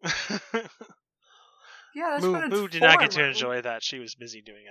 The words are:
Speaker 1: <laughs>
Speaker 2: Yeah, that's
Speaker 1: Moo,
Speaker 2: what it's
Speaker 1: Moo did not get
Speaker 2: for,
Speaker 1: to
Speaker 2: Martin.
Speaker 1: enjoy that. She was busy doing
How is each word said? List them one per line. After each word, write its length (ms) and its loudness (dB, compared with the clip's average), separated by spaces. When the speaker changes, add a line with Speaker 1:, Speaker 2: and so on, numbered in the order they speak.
Speaker 1:
<laughs> 640 -4
Speaker 2:
Yeah, 160 -2
that's 120 0
Speaker 1:
Moo, 100 4
Speaker 2:
what 100 0
it's 100 -2
Speaker 1:
Moo 140 0
did 160 -4
not 160 8
get 100 4
Speaker 2:
for, 40 -4
Speaker 1:
to 100 2
Speaker 2:
Martin. 120 0
Speaker 1:
enjoy 260 -2
that. 200 -4
She 160 -6
was 160 -12
busy 280 -14
doing 300 -20